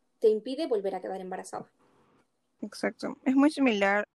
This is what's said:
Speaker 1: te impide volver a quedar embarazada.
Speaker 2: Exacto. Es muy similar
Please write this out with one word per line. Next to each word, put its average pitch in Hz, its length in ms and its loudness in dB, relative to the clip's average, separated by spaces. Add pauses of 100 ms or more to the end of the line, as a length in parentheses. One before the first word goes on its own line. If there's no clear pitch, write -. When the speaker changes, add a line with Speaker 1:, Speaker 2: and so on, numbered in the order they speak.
(200)
Speaker 1:
te 226 80 6
impide 254 400 0
volver 196 260 -2
a 185 60 -8
quedar 190 200 -8
embarazada. 185 480 -12 (920)
Speaker 2:
Exacto. - 640 -8
Es 262 100 2
muy 277 160 6
similar 208 560 2 (120)